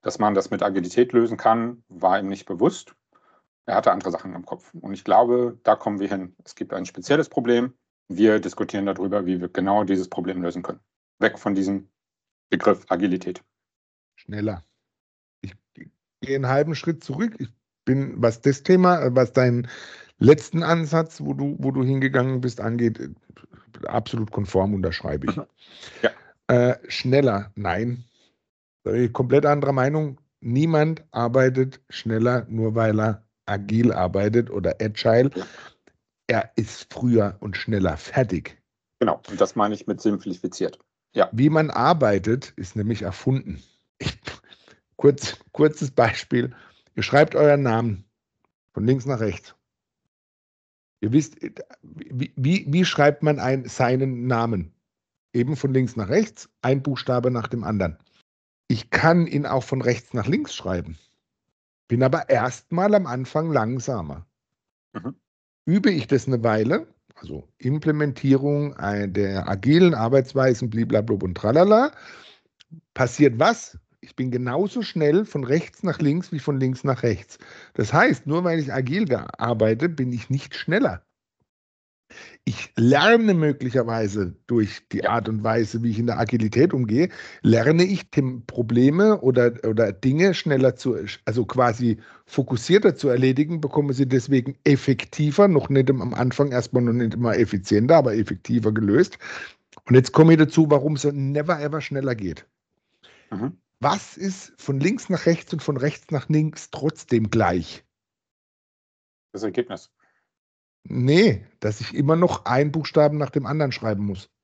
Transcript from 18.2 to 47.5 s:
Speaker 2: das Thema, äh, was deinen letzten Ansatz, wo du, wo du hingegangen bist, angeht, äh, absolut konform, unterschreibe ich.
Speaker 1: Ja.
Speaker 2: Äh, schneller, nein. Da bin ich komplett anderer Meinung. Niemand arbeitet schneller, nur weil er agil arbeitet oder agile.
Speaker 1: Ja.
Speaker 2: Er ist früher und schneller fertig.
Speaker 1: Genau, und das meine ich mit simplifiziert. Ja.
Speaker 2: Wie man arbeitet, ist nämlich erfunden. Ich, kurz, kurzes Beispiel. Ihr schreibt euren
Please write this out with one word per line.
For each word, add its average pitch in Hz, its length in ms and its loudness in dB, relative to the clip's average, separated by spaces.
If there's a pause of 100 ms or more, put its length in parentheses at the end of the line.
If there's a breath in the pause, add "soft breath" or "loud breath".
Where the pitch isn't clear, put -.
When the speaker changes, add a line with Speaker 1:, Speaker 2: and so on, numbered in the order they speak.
Speaker 2:
das 139 220 0
Thema, 180 400 4
äh, 127 120 0
was 127 180 4
deinen 120 340 2 (500 loud breath)
letzten 156 460 4
Ansatz, 165 580 0
wo 143 140 -6
du, 143 240 -4
wo 135 100 -2
du 135 140 -2
hingegangen 131 580 0
bist, 123 180 -6
angeht, 113 400 -2
äh, 65 100 -10 (760)
absolut 110 460 -6
konform, 98 420 0
unterschreibe 78 560 -4
ich. - 60 -4 (680 loud breath)
Speaker 1:
Ja. - 100 0 (360 loud breath)
Speaker 2:
Äh, 123 320 2 (100)
schneller, 127 640 0
nein. 110 500 -6 (800)
Da 98 80 -4
bin 120 120 0
ich 117 100 -2
komplett 135 320 2
anderer 143 280 0
Meinung. 139 460 -2 (200)
Niemand 156 720 0
arbeitet 131 760 0
schneller, 113 600 -2
nur 110 240 -2
weil 110 260 2
er 107 240 -2 (220)
agil 104 480 0
arbeitet 101 560 0
oder 92 320 -4
agile. 117 540 2
Speaker 1:
Ja. 92 100 -8 (840 loud breath)
Speaker 2:
Er 110 280 -2
ist - 360 -8
früher 107 500 0
und 101 160 -10
schneller 95 380 -2
fertig. 95 640 -6 (400)
Speaker 1:
Genau, 95 300 0
und 92 100 -12
das - 160 0
meine 104 200 0
ich - 100 -18
mit 98 160 -6
simplifiziert. 95 760 -4 (340)
Ja. - 180 0
Speaker 2:
Wie 135 200 2
man 156 180 2
arbeitet, 120 840 0
ist - 200 -12
nämlich 104 280 -4
erfunden. - 580 -4 (380)
Ich, - 180 -6 (800 soft breath)
kurz, - 420 2 (140)
kurzes 151 400 0
Beispiel. 120 640 -2 (400 soft breath)
Ihr - 80 -4
schreibt 151 320 4
euren 143 260 4